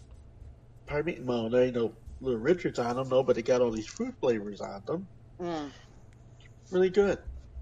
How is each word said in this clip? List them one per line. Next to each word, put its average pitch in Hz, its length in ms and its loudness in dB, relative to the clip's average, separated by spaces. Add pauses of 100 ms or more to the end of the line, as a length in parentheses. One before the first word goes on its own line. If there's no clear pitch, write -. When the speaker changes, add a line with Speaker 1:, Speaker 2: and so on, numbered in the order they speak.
(880)
Speaker 1:
Pardon 147 280 -2
me? - 80 -12
No, 120 280 0
there 127 140 6
ain't 123 120 0
no 113 180 0 (260)
Little 123 200 -2
Richards 156 380 0
on 123 200 0
'em, 131 120 -4
no, 131 120 6
but 127 140 4
they 120 60 -2
got 123 180 4
all 123 100 4
these 110 160 -4
fruit 247 340 -6
flavors 104 400 -2
on 98 260 -10
them. 175 220 -6 (320)
Speaker 2:
Mm. 156 320 -6 (1000)
Speaker 1:
Really 185 200 4
good. 196 280 4 (440)